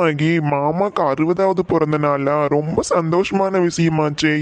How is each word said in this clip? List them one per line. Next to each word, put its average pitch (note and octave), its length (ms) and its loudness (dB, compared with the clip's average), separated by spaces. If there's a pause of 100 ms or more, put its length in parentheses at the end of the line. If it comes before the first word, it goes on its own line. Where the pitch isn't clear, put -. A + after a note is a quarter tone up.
மகி? D#3 300 0 (220)
மாமாக்கு E3 580 -2
அறுபதாவது F3+ 640 0
பிறந்த D#3 320 0
நாளா? C#3+ 320 0 (200)
ரொம்ப D#3 240 -2 (120)
சந்தோஷமான F#3 760 0
விஷயமாச்சே. D#3 760 0